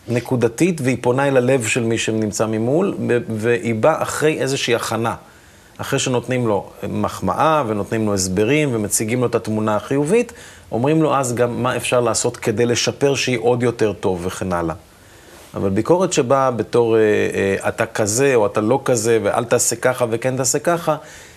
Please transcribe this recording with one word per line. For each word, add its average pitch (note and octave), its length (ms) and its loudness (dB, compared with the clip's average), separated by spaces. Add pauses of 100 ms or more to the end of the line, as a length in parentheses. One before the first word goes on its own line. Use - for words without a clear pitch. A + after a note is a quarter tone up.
נקודתית, B2 720 0
והיא B2+ 200 0
פונה B2+ 260 2
אל C3+ 100 4
הלב B2 300 2
של A#2+ 160 0
מי A2+ 140 0
שנמצא A2 480 -2
ממול, B2 500 0 (140)
ו-, A#2+ 80 4 (120)
והיא A2+ 460 0
באה C#3+ 260 2
אחרי D3+ 400 -2
איזושהי C3 340 -2
הכנה. A2 400 -2 (640)
אחרי - 220 -4
שנותנים B2 480 -2
לו G2+ 220 -2 (200)
מחמאה, G#2 800 0
ונותנים G#2+ 380 -2
לו G#2 80 0
הסברים, G#2+ 640 0
ומציגים A2+ 460 -2
לו A#2+ 60 0
את A#2 80 -2
התמונה G#2+ 400 0
החיובית, D3 580 0 (380)
אומרים D3 320 2
לו C3 120 2
אז B2 200 0
גם A#2 280 0
מה B2 120 0
אפשר B2 260 0
לעשות A#2+ 360 0
כדי A#2 280 0
לשפר, A#2+ 500 0
שהיא B2 260 -2
עוד A#2+ 220 2
יותר A2+ 300 0
טוב F#2 320 -4
וכן F#2 280 -4
הלאה. E2+ 220 -2 (760)
אבל G2 160 -2
ביקורת D#3 440 2
שבאה C3+ 380 2
בתור, A2+ 460 2
אה, A2 40 6
אה, G2+ 680 2
"אתה A2 160 -2
כזה", A#2+ 500 0
או G#2+ 100 4
"אתה - 160 -2
לא A#2 240 2
כזה", A#2 380 2
"ואל G2+ 220 0
תעשה A#2+ 300 0
ככה", B2+ 340 0
"וכן B2+ 280 -2
תעשה C3+ 220 0
ככה", E3 360 0 (420)